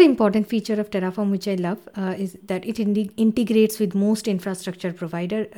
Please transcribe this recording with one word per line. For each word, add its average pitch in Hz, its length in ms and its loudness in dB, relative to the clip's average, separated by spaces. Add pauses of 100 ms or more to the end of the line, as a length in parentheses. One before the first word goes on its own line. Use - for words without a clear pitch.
important 220 460 6
feature 220 340 -2
of 208 80 -6
Terraform, 190 400 -2
which 196 180 -2
I 202 60 -2
love, 180 240 -2 (180)
uh, 190 220 -4
is 196 180 -8 (120)
that 185 180 -6
it 220 140 -6
indi-, 208 360 0
integrates 220 640 4
with 202 160 0
most 208 340 0
infrastructure 185 640 -4
provider, 175 540 -6 (120)